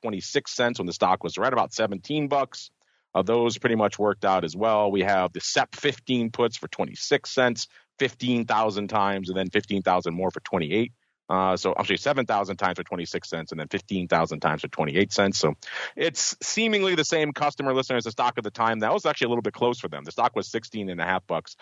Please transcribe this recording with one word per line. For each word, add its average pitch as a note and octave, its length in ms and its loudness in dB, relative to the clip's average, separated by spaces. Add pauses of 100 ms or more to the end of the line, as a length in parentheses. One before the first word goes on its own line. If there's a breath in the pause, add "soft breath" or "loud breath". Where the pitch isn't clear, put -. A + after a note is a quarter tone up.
twenty-six A2 480 -4
cents A#2+ 300 0
when F2+ 60 -4
the E2+ 60 -4
stock F#2 300 2
was E2+ 160 -6
right B2 140 0
about A2+ 200 0
seventeen A2 540 -2
bucks. C3+ 460 -2 (420)
Uh, F#2+ 80 4
those A#2 340 2
pretty A#2 200 2
much G#2 240 2
worked G#2 240 2
out F#2+ 180 4
as D#2+ 140 -4
well. G#2 340 4
We F#2+ 120 2
have F#2 300 2
the F2 80 -8
sep - 360 -2
fifteen B2 560 -2
puts A#2 240 0
for - 100 -10
twenty-six - 640 -2
cents, B2 380 0 (320 soft breath)
fifteen B2 460 0
thousand G#2+ 420 0
times, G2 400 0
and F#2 100 -2
then F#2 100 0
fifteen G2+ 340 0
thousand F2+ 320 2
more F#2 180 0
for - 80 -10
twenty-eight. F#2+ 520 0 (360)
Uh, F#2 280 2
so F#2 200 0
actually F#2+ 220 0
seven C3+ 260 0
thousand G2+ 320 -2
times F2+ 200 -2
for F2 80 -8
twenty-six E2+ 440 -8
cents E2 240 -8
and D#2+ 80 -6
then D#2 80 -8
fifteen F#2 400 -4
thousand D#2+ 320 2
times D#2 220 0
for - 60 -4
twenty-eight D#2+ 440 0
cents. G2 260 2
So D2+ 160 2 (400 loud breath)
it's - 460 -2
seemingly G#3 540 0
the D#3 100 2
same D3+ 280 0
customer, C#3 420 0
listener, C3 220 0
as A2+ 80 0
the A2+ 60 -6
stock B2 280 0
of A2+ 60 -2
the G#2 60 -6
time. A2+ 300 0
That A2+ 140 2
was G#3 100 -2
actually C#3+ 220 0
a - 20 4
little A#2+ 140 2
bit A#2+ 100 -2
close B2 260 2
for - 100 -6
them. D2 160 -12
The D2+ 80 -12
stock A#2+ 220 0
was G#2 140 -2
sixteen A2 400 -6
and F2 120 -6
a E2+ 40 -2
half F#2 220 -2
bucks - 360 -4